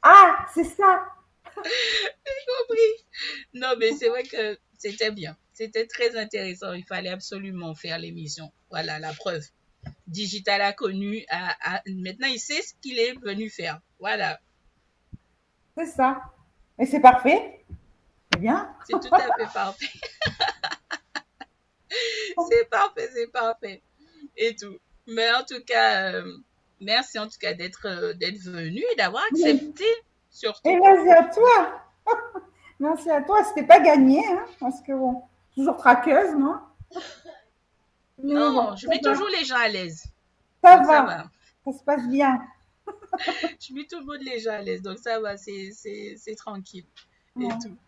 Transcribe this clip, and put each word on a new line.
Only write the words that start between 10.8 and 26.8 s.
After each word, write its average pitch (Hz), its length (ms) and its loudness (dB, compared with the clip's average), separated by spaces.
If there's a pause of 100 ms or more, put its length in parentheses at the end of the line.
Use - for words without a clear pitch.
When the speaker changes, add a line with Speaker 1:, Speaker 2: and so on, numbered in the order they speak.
Speaker 2:
a, 180 480 -8
a... - 100 -8
Maintenant, 190 420 -8
il 254 120 -6
sait 302 220 -6
ce - 180 -14
qu'il 254 180 -10
est 240 220 0
venu 214 300 -8
faire. 165 280 -10 (220)
Voilà. 190 400 -6 (1400)
Speaker 1:
C'est 330 80 -6
ça. 262 360 -2 (560)
Et 254 80 0
c'est 285 140 0
parfait. 269 600 4 (720)
C'est - 80 -4
bien. 294 340 -4 (140)
Speaker 2:
C'est 381 100 -4
tout 262 160 -2
à 370 60 6 (160)
fait - 160 -8
parfait. - 380 -8 (360)
<laughs> - 40 -2 (2250)
C'est 466 200 2
parfait, 427 440 -2
c'est 233 160 -6
parfait. 226 520 -8 (540)
Et 226 200 -2
tout. 202 220 -18 (280)
Mais 226 260 -2
en 254 120 0
tout 254 220 -16
cas, 214 480 -2
euh, 180 220 -12 (440)